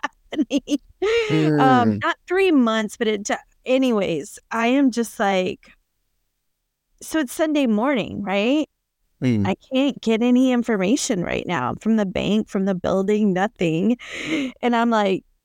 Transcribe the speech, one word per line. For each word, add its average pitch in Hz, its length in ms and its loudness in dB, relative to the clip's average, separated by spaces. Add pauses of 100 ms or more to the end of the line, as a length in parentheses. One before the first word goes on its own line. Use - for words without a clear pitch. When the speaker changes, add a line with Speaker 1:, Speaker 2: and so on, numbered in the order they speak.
Speaker 1:
happening?" 277 760 -4 (800)
Um, 247 340 4
Speaker 2:
Mm. 208 100 -4
Speaker 1:
not 320 140 -2 (120)
three 370 220 2
months, 220 480 0
but 220 100 -2
it, 208 160 -4
t-, 247 100 -2 (300)
anyways, 214 720 0 (120)
I 226 180 -2
am 269 220 4
just 233 280 -4
like, 190 520 -2 (1300)
so - 180 -4
it's 262 120 -4
Sunday 302 340 0
morning, 214 560 -2
right? 208 460 -2 (540)
Speaker 2:
Mm. 110 240 2
Speaker 1:
I 190 80 0 (180)
can't 262 300 -2
get 220 200 0
any 247 300 4
information 220 720 0
right - 240 -4
now 127 340 -4
from 220 160 0
the 208 100 0
bank, 196 420 -2
from 190 180 -2
the 196 80 0
building, 196 580 0
nothing. 185 640 0 (680)
And 240 140 0
I'm 233 140 2
like, 208 340 0 (200)